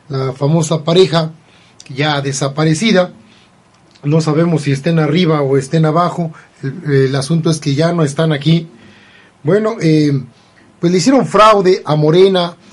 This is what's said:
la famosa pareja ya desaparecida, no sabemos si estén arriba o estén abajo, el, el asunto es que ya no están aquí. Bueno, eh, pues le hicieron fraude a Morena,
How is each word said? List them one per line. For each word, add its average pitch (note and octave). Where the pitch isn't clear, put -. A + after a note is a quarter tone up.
la C3+
famosa D#3
pareja E3
ya C#3+
desaparecida, D#3
no D3+
sabemos D#3+
si D3
estén D#3+
arriba D#3
o C#3
estén D#3+
abajo, E3
el, D3
el C3+
asunto D#3+
es D#3
que C#3
ya E3
no E3+
están D#3
aquí. D#3
Bueno, G#3+
eh, D3+
pues F3
le F#3+
hicieron A#3+
fraude G3
a D3+
Morena, F3